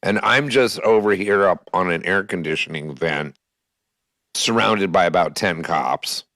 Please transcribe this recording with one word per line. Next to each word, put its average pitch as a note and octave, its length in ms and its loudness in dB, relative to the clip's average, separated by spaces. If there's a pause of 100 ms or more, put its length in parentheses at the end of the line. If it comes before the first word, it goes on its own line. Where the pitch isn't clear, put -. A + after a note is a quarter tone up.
And G2+ 180 0
I'm C3 280 2
just B2 320 2
over G#2+ 320 4
here G2 340 2
up F2+ 260 0
on F#2 160 0
an E2+ 160 -4
air F#2+ 180 0
conditioning D#2 720 -6
vent, D2 400 -4 (1000)
surrounded G#2+ 560 0
by F2+ 140 4
about E2 300 2
ten E2+ 280 -2
cops. C#2 600 -4 (120)